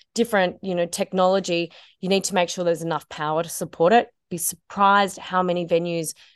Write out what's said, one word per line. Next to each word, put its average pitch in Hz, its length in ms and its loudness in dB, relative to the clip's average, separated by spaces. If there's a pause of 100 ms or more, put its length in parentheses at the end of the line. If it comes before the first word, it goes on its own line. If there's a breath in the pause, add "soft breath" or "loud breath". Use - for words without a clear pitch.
(140 soft breath)
different, 202 480 0
you 190 140 -4
know, 175 100 0
technology, 185 840 0 (300 loud breath)
you 180 80 -4
need 190 160 2
to 185 100 -4
make 175 140 2
sure 180 160 -4
there's 170 160 0
enough 165 280 -4
power 156 320 -4
to 165 80 -6
support 170 440 0
it. 240 160 4 (200)
Be 175 80 -8
surprised 196 800 0
how 185 240 -2
many 180 240 0
venues 170 480 -2 (220 soft breath)